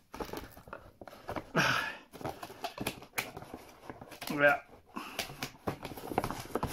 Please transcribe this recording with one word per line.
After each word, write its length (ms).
Ah. 80
Ja. 340